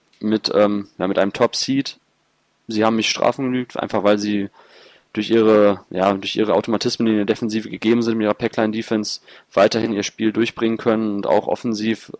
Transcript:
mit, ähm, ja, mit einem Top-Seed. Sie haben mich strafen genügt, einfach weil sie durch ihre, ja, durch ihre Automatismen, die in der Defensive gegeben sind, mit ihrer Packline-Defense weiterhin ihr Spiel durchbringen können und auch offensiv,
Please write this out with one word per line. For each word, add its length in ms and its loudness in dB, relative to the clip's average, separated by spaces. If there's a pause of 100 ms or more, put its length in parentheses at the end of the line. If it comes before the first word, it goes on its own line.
(200)
mit, 340 -2
ähm, 340 2 (100)
ja, 100 -2
mit 100 -2
einem 140 2
Top-Seed. 680 -2 (680)
Sie 160 0
haben 100 4
mich 160 0
strafen 360 0
genügt, 300 -6
einfach 280 -2
weil 140 4
sie 320 -4 (640)
durch 160 -4
ihre, 500 4 (100)
ja, 220 0
durch 240 -6
ihre 180 0
Automatismen, 520 -2
die 60 2
in 60 2
der 80 -2
Defensive 420 -4
gegeben 340 0
sind, 140 -2
mit 100 0
ihrer 80 2
Packline-Defense 840 -2 (320)
weiterhin 400 2
ihr 120 -2
Spiel 260 -2
durchbringen 480 -2
können 380 -2
und 100 -6
auch 220 2
offensiv, 720 -4